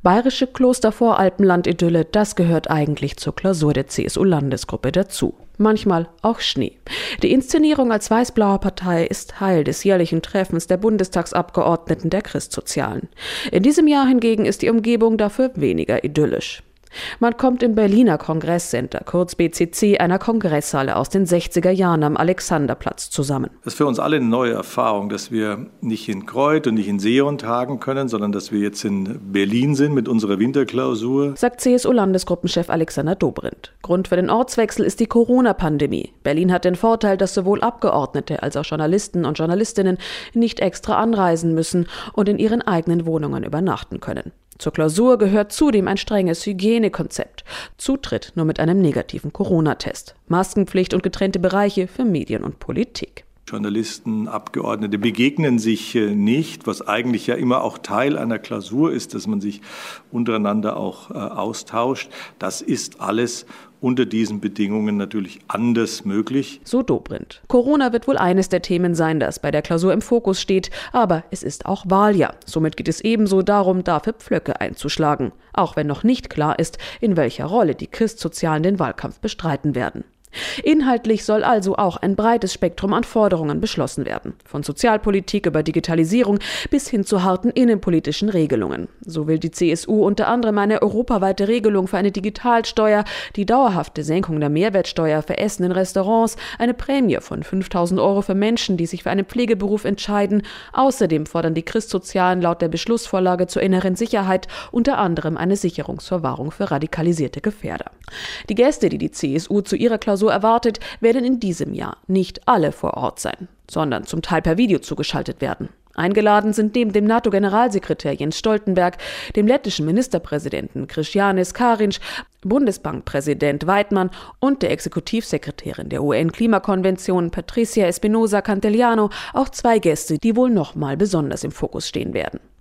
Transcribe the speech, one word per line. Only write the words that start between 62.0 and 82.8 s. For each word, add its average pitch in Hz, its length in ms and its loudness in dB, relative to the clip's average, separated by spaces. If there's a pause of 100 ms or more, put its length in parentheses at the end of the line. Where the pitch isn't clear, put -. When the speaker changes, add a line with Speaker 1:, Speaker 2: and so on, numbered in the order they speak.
Speaker 2:
Das - 220 -6
ist - 380 -6
alles 113 460 -2 (340)
unter 127 260 0
diesen 107 360 -2
Bedingungen 104 560 -2
natürlich 101 500 -6
anders 113 560 0
möglich. 110 600 -4
Speaker 1:
So 254 160 0
Dobrindt. - 680 -6
Corona 254 460 2
wird 233 160 -2
wohl 269 80 2
eines 185 320 2
der 180 140 0
Themen 175 320 0
sein, 160 260 0
das - 180 -4
bei 147 120 -2
der 151 100 0
Klausur 175 320 0
im 220 80 0
Fokus 208 400 0
steht. 190 280 0 (220)
Aber 185 400 2
es 190 100 -10
ist - 260 -10
auch 196 200 -4
Wahljahr. 196 460 4 (120)
Somit 160 300 -2
geht - 140 -6
es 160 100 -4
ebenso 208 440 2
darum, 190 420 2
dafür 175 280 0
Pflöcke - 460 -4
einzuschlagen. 143 720 -2 (220)
Auch 180 240 0
wenn 151 100 -2
noch 143 160 -4
nicht 247 260 0
klar 151 300 -2
ist, 160 200 -4 (200)
in 208 160 2
welcher 143 300 0
Rolle 175 300 2
die - 120 -12
Christsozialen 165 760 -2
den 190 160 2
Wahlkampf - 400 -6
bestreiten 151 540 -4
werden. - 300 -4 (580)
Inhaltlich 254 600 4
soll 214 200 2
also 196 340 2
auch 185 200 2
ein 190 200 0
breites 220 360 2
Spektrum 190 400 0